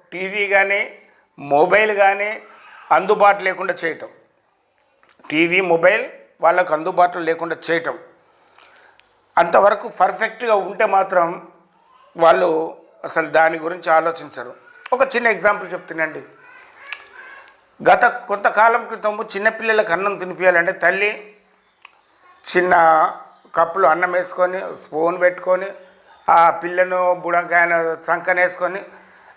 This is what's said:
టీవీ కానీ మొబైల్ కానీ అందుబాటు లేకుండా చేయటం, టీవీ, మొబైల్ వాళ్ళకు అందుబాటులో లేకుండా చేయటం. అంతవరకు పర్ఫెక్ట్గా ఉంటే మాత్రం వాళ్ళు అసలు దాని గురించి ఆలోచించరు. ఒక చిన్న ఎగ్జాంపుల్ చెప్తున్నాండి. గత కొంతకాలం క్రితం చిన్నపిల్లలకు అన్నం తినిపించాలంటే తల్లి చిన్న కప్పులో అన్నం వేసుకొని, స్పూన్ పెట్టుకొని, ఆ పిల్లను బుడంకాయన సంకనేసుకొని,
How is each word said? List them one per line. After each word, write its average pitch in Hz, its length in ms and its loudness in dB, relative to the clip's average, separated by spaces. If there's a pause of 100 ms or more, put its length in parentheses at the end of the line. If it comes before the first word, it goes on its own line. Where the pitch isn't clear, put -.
(140)
టీవీ 190 340 -4
కానీ 196 520 0 (400)
మొబైల్ 180 580 2
కానీ 202 440 0 (500)
అందుబాటు 190 520 4
లేకుండా 185 300 -4 (120)
చేయటం, 156 220 -8 (1200)
టీవీ, 170 320 0
మొబైల్ 185 440 2 (360)
వాళ్ళకు 170 320 2
అందుబాటులో 175 500 0
లేకుండా 160 320 -4 (160)
చేయటం. 165 260 -4 (1400)
అంతవరకు 202 500 4
పర్ఫెక్ట్గా 214 680 -2
ఉంటే 196 300 -2
మాత్రం 185 640 0 (680)
వాళ్ళు 165 600 2 (260)
అసలు 156 240 -4
దాని 160 300 2
గురించి 170 320 -8
ఆలోచించరు. 151 640 -2 (400)
ఒక 254 220 0
చిన్న 240 120 0
ఎగ్జాంపుల్ 190 460 -2
చెప్తున్నాండి. 156 500 -8 (1700)
గత - 160 6
కొంతకాలం 226 800 0
క్రితం 208 360 -6 (140)
చిన్నపిల్లలకు 220 580 0
అన్నం 190 240 -2
తినిపించాలంటే 175 540 0
తల్లి 196 640 -2 (1200)
చిన్న 180 160 2 (840)
కప్పులో 170 340 2
అన్నం 175 220 0
వేసుకొని, 180 680 -4
స్పూన్ 170 440 -4
పెట్టుకొని, 180 440 0 (640)
ఆ 170 200 6
పిల్లను 180 640 -2
బుడంకాయన 170 840 -2
సంకనేసుకొని, 180 840 -4 (520)